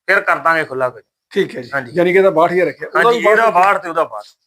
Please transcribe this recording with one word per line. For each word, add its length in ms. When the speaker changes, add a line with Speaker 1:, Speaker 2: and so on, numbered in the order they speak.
Speaker 1:
ਫਿਰ 120
ਕਰ 200
ਦਾਂਗੇ 240
ਖੁੱਲਾ 260
ਕੋਈ। 120
Speaker 2:
ਠੀਕ 240
ਹੈ 60
ਜੀ। 120
Speaker 1:
ਹਾਂਜੀ। 180
Speaker 2:
ਯਾਨੀ 200
ਕਿ 60
ਇਹਦਾ 120
ਬਾਹਠ 220
ਹਜ਼ਾਰ 160
ਰੱਖਿਆ। 200
ਉਹਦਾ 120
Speaker 1:
ਹਾਂਜੀ, 180
Speaker 2:
ਵੀ 80
ਬਾਹਠ 120
Speaker 1:
ਇਹਦਾ 100
Speaker 2:
ਰੱਖਿਆ। 140
Speaker 1:
ਬਾਹਠ 220
ਤੇ 60
ਉਹਦਾ 140
ਬਾਹਠ। 220